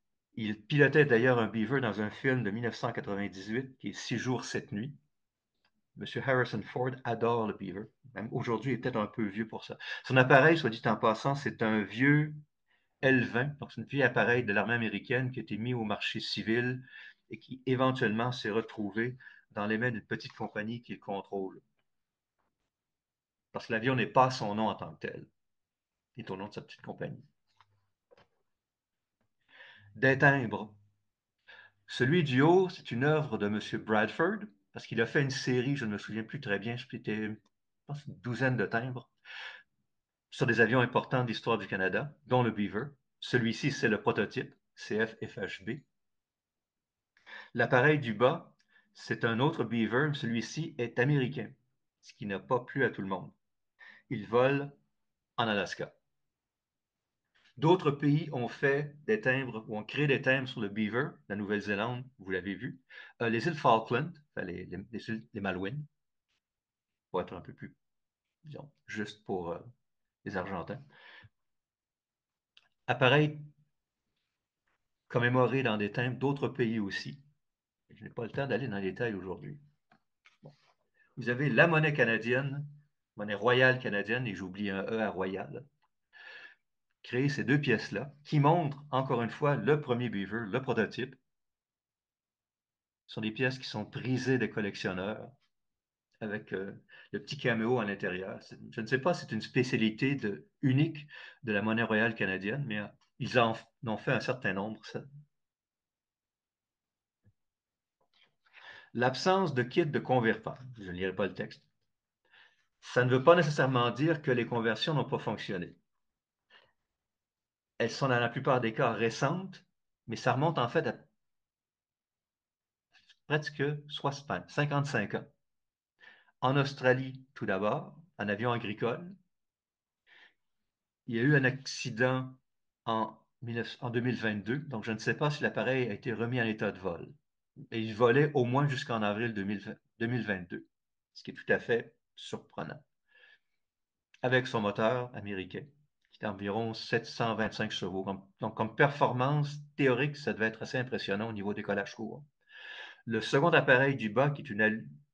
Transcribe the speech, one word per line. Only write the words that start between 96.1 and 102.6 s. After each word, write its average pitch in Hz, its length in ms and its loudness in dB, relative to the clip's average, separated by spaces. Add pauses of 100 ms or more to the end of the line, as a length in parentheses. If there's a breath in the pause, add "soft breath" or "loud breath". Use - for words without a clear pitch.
avec, 110 320 -8
euh, 98 200 -8 (380 loud breath)
le 101 100 -6
petit - 160 -12
caméo 120 420 0
à 107 60 0
l'intérieur. 98 580 -6
C'est, - 160 -20 (120)
je 117 100 -8
ne 110 60 -6
sais 131 120 2
pas 175 140 0
si - 80 -4
c'est - 100 -10
une 110 100 -4
spécialité 123 760 0
de, 107 320 -6 (140)
unique 143 460 2 (360 loud breath)
de 107 80 -4
la 101 100 2
monnaie 110 220 2
royale 110 320 2
canadienne, 101 500 -2